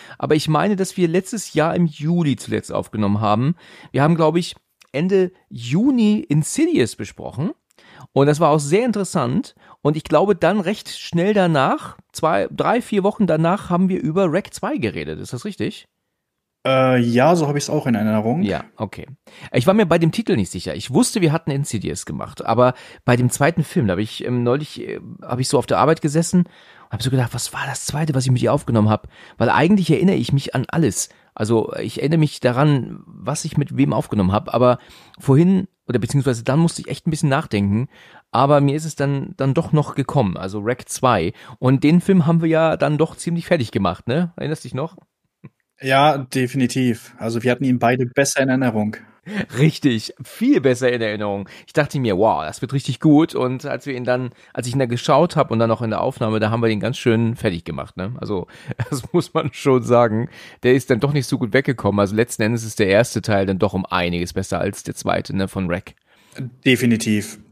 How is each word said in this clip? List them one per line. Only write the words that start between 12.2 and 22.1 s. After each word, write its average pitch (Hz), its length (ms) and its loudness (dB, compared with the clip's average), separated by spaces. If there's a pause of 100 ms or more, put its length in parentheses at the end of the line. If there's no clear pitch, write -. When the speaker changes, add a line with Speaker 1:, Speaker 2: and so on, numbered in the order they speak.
Speaker 1:
drei, 165 300 0
vier 202 220 0
Wochen 208 240 0
danach, 170 420 0
haben 180 200 2
wir 185 120 -2
über 165 300 0
Rec 185 220 -2
zwei 262 240 -6
geredet. 82 420 -6
Ist 95 140 -12
das 123 120 -10
richtig? 190 420 -8 (800)
Speaker 2:
Äh, 131 320 4
ja, 120 380 4
so 156 100 0
hab 143 80 -2
ich's 143 140 -4
auch 147 180 -2
in 120 80 0
Erinnerung. 110 460 0
Speaker 1:
Ja, 90 240 -2 (100)
okay. 95 320 -10 (460)
Ich 123 120 0
war 190 80 4
mir 214 120 4
bei 170 120 4
dem 165 140 2
Titel 214 240 -2
nicht 98 160 -2
sicher. 87 240 -8
Ich 110 180 -8
wusste, 226 280 2
wir 156 100 4
hatten 156 200 -2
Insidious 135 540 -6
gemacht, - 380 -10